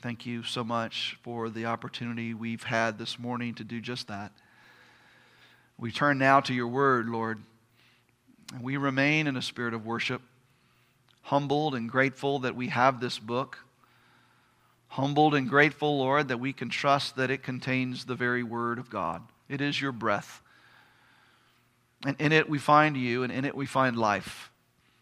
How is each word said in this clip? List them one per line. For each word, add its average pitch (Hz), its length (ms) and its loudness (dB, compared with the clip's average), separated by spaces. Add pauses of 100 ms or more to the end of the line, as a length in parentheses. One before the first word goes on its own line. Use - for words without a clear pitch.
Thank 117 220 -8
you 120 200 -6
so 123 200 -4
much 113 580 -4
for 117 280 -6
the 113 160 -6
opportunity 117 680 -6
we've 113 300 -8
had 113 340 0
this 110 220 -8
morning 120 380 -6
to - 80 -12
do 113 180 -10
just 123 260 -10
that. 101 240 -10 (1400)
We 117 160 -6
turn 143 260 2
now 135 220 8
to 131 140 -2
your 123 140 -2
word, 127 380 2
Lord, 113 360 -4 (1120)
and 123 80 -12
we 135 160 -4
remain 139 480 2
in 135 100 0
a 123 60 -4
spirit 120 320 -4
of 110 100 -8
worship, 117 380 -4 (1040)
humbled 143 500 2
and 117 160 -4
grateful 135 500 2
that 127 160 -2
we 123 120 -4
have 127 300 4
this 120 200 -4
book, 120 400 -6 (1300)
humbled 143 460 4
and 135 160 2
grateful, 147 480 4
Lord, 135 300 2
that 120 120 -2
we 135 140 -6
can 117 160 -8
trust 143 460 2
that 127 140 0
it 135 120 -2
contains 127 640 -4
the 123 100 -4
very 123 260 0
word 117 360 -4
of 120 100 -12
God. 92 340 -4 (280)
It 135 100 -6
is 143 220 -2
your 139 100 -4
breath. 104 480 -4 (1700)
And 139 120 0
in 151 140 4
it 156 160 6
we 147 100 0
find 151 380 6
you, 123 260 0
and 123 80 -2
in 131 140 -4
it 139 100 -4
we 139 120 -6
find 131 320 2
life. 104 520 0 (520)